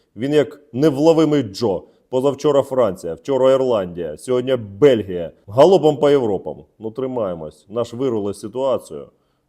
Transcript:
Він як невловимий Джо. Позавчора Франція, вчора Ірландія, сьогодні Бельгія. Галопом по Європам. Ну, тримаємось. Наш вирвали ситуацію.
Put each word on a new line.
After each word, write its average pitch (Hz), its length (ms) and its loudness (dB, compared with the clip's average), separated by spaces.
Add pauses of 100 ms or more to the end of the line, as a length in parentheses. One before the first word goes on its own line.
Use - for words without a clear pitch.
(160)
Він 135 180 -6
як - 280 0 (120)
невловимий 147 720 2
Джо. 98 400 -4 (260)
Позавчора 135 520 0
Франція, 104 520 -2
вчора 131 380 0
Ірландія, 92 680 -2
сьогодні 127 380 -2
Бельгія. 101 760 0 (160)
Галопом 147 500 6
по 143 120 2
Європам. 95 540 -2 (160)
Ну, 110 120 -10
тримаємось. 110 760 -8
Наш 117 240 -6
вирвали 113 400 -4
ситуацію. 110 760 -6 (420)